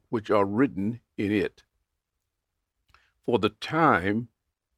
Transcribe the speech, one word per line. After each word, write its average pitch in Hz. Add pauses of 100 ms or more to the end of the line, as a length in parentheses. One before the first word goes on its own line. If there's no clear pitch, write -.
which 107
are 101
written 110 (180)
in 104
it. 101 (1600)
For 120
the 101
time 117 (500)